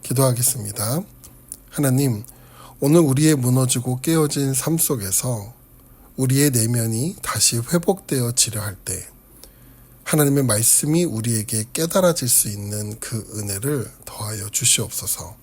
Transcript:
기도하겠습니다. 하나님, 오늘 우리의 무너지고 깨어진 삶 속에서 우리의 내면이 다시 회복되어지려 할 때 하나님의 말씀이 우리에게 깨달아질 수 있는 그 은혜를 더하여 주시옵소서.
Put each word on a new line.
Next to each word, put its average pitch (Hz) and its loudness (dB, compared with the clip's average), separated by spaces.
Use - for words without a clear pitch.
기도하겠습니다. 123 0
하나님, 131 0
오늘 151 6
우리의 151 6
무너지고 127 2
깨어진 147 0
삶 156 0
속에서 110 -2
우리의 135 4
내면이 117 0
다시 - 0
회복되어지려 123 -2
할 101 -8
때 - -12
하나님의 143 4
말씀이 139 2
우리에게 110 -2
깨달아질 170 2
수 - 2
있는 104 -8
그 - -8
은혜를 104 -6
더하여 104 -10
주시옵소서. - -2